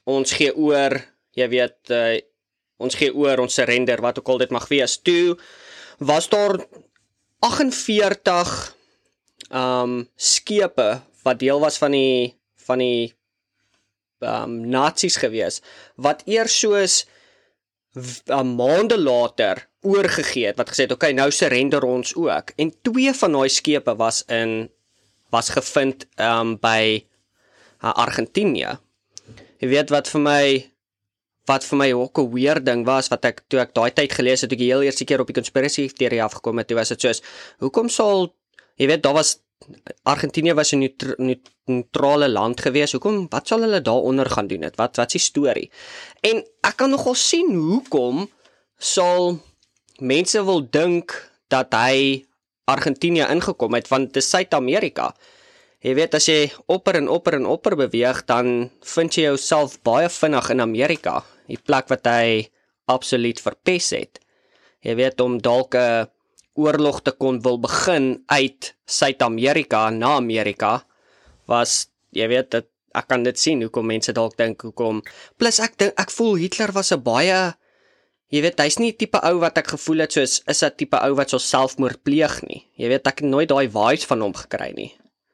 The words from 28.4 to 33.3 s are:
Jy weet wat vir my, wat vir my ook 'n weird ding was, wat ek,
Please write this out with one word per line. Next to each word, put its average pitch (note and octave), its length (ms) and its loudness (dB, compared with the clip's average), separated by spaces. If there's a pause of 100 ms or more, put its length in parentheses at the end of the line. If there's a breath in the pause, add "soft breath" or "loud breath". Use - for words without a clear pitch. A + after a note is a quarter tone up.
Jy B2+ 100 -4
weet C#3+ 220 2
wat C#3+ 180 0
vir D3+ 120 -2
my, C#3+ 500 2 (760)
wat C3+ 180 0
vir C#3+ 140 -2
my C#3 140 2
ook B2 260 -2
'n B2+ 140 0
weird C3+ 340 0
ding A#2+ 200 0
was, C3 220 0
wat - 160 -2
ek, A#2+ 240 -2